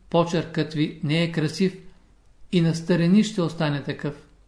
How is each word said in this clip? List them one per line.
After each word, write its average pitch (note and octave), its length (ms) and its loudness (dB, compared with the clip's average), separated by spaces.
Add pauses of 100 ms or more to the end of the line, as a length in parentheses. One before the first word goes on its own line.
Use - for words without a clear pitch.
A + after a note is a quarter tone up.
почеркът E3 640 -2
ви D3+ 300 -2
не E3 200 0
е E3 80 -2
красив, E3 460 -2 (720)
и F3+ 100 4
на E3 140 2
старини F3 480 4
ще - 180 -2
остане D3 420 -2
такъв. - 440 -8 (200)